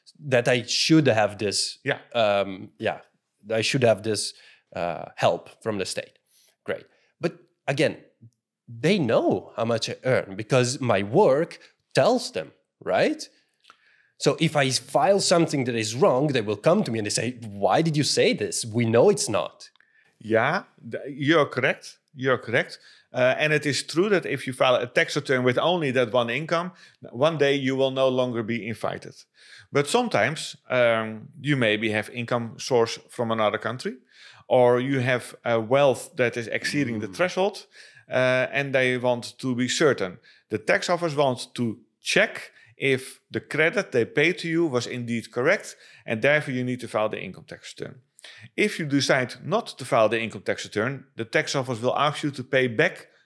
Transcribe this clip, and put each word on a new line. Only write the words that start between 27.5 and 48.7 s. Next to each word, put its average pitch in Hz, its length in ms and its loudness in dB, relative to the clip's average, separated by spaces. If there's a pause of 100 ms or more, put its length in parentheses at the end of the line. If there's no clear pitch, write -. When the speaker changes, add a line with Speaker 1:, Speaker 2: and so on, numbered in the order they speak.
Speaker 2:
you 135 200 -2
will 131 160 2
no 135 180 2
longer 127 340 -2
be 110 240 -6
invited. - 480 -8 (560)
But 143 160 0
sometimes, 156 680 0 (140)
um, 113 600 0 (120)
you 147 140 0
maybe 110 360 2
have 107 180 -2
income 117 500 -6
source 117 400 2 (100)
from 117 220 -4
another 107 260 0
country, 123 380 -6 (520)
or 123 320 6
you 135 200 -2
have 123 360 -2 (100)
a 117 140 2
wealth 127 580 2
that 117 200 0
is 117 100 -6
exceeding 120 520 -4
the 107 80 -6
Speaker 1:
Mm. 95 80 -12
Speaker 2:
threshold, 185 500 -2 (460)
uh, 127 400 2
and 139 240 -2
they 127 220 2
want 120 420 -2
to 127 160 -2
be 123 140 0
certain. 104 500 2 (300)
The 107 80 -2
tax 180 320 0
office 170 260 0
wants 135 380 0
to 117 260 -4 (220)
check - 500 -2 (260)
if 131 420 -2 (120)
the 147 100 -2
credit 170 500 -2
they 117 140 2
pay 151 280 2
to 170 140 -8
you 165 180 0
was 123 220 -2
indeed 117 440 -8
correct, - 440 -2 (300)
and 110 160 -4
therefore 143 320 2
you 127 100 -4
need 127 160 -6
to 117 80 -14
file 107 220 -2
the 104 120 -8
income 92 260 -14
tax - 300 -18
return. - 240 -14 (540)
If 208 240 -2